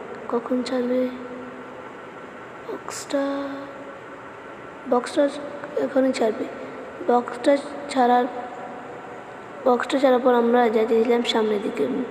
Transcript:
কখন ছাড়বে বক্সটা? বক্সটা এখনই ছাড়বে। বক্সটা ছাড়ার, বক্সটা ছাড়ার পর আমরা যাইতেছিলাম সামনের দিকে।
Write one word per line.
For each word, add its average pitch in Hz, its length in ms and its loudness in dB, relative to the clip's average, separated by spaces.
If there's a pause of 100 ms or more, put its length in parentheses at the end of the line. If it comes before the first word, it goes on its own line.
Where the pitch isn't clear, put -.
(280)
কখন 247 360 0
ছাড়বে 254 460 0 (1600)
বক্সটা? 277 800 -4 (1400)
বক্সটা 247 400 4 (480)
এখনই 262 340 4
ছাড়বে। 226 340 0 (600)
বক্সটা 247 500 4 (320)
ছাড়ার, 247 360 6 (1400)
বক্সটা 247 340 4
ছাড়ার 254 200 6
পর 247 140 6
আমরা 240 360 6
যাইতেছিলাম 226 540 4
সামনের 214 380 2
দিকে। 262 260 0 (240)